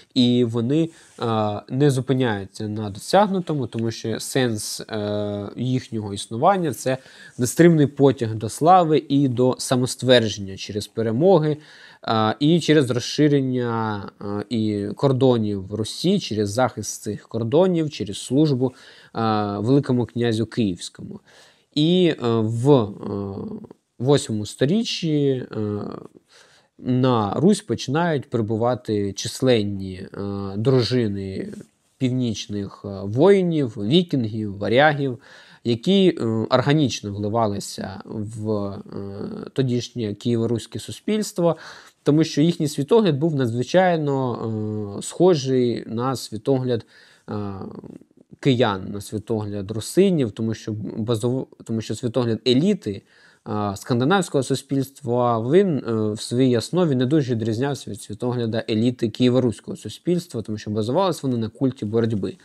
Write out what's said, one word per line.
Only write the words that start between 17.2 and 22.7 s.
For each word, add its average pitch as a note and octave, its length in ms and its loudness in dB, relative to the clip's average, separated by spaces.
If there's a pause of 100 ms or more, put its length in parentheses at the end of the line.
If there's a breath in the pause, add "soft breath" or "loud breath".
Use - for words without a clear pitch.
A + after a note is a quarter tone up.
кордонів, D#3 640 0
через G2 280 -8
службу, C3 540 2 (420 loud breath)
е, - 40 -6 (400)
великому B2 480 2
князю A#2 400 0
Київському. - 720 -4 (540 soft breath)
І, E3 480 2
е, A#2+ 60 -2
в, A2+ 440 2